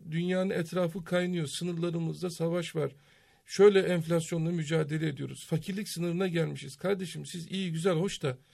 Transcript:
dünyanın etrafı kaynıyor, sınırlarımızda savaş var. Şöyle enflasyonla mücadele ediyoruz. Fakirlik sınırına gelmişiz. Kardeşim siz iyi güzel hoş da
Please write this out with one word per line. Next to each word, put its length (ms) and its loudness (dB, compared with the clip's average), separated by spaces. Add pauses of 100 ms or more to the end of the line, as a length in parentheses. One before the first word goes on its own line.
(120)
dünyanın 380 0
etrafı 540 -2
kaynıyor, 440 0
sınırlarımızda 800 -4
savaş 460 -2
var. 160 -2 (540)
Şöyle 340 8
enflasyonla 720 2
mücadele 560 0
ediyoruz. 380 -6
Fakirlik 440 -4
sınırına 380 0
gelmişiz. 480 -2
Kardeşim 500 -4
siz 260 -10
iyi 200 -2
güzel 220 2
hoş 300 0
da 140 -2 (160)